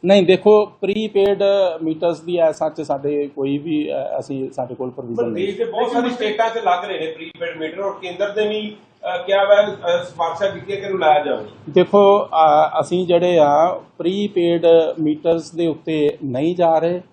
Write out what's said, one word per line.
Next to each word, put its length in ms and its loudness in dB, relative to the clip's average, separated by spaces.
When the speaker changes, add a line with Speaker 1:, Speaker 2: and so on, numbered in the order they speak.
Speaker 1:
ਨਹੀਂ, 180 6
ਦੇਖੋ, 420 6
ਪ੍ਰੀਪੇਡ 760 0
ਮੀਟਰਸ 380 -2
ਦੀ 200 -2
as 80 4
such 340 -4
ਸਾਡੇ 520 -4
ਕੋਈ 220 -2
ਵੀ, 340 -4
ਅ, 280 -6
ਅਸੀਂ, 320 -8
ਸਾਡੇ 240 -8
ਕੋਲ 140 -8
ਪ੍ਰੋਵੀਜ਼ਨ 340 -6
Speaker 2:
ਪਰ 60 -2
Speaker 1:
ਨਹੀਂ। 160 -4
Speaker 2:
ਦੇਸ਼ 120 -6
ਦੇ 80 -2
ਬਹੁਤ 260 -2
ਸਾਰੇ 180 -2
ਸਟੇਟਾਂ 400 -2
'ਚ 80 -8
ਲੱਗ 280 -2
ਰਹੇ 140 -8
ਨੇ 120 -6
ਪ੍ਰੀਪੇਡ 460 -12
ਮੀਟਰ 220 -10
ਔਰ 220 -6
ਕੇਂਦਰ 280 -6
ਦੇ 180 -2
ਵੀ, 280 -6
ਅ, 20 -6
ਕਿਹਾ 260 0
ਵਾ, 200 6
ਅ, 400 -2
ਸਿਫਾਰਸ਼ਾਂ 480 -4
ਕੀਤੀਆਂ 260 -10
ਕਿ 60 -10
ਇਹਨੂੰ 160 -6
ਲਾਇਆ 240 4
ਜਾਵੇ। 220 -6
Speaker 1:
ਦੇਖੋ, 560 4
ਅ, 20 -18
ਅਸੀਂ 260 -2
ਜਿਹੜੇ 320 2
ਆ 400 2
ਪ੍ਰੀਪੇਡ 680 0
ਮੀਟਰਸ 520 -2
ਦੇ 160 -2
ਉੱਤੇ 580 -2
ਨਹੀਂ 300 -2
ਜਾ 240 2
ਰਹੇ। 220 -2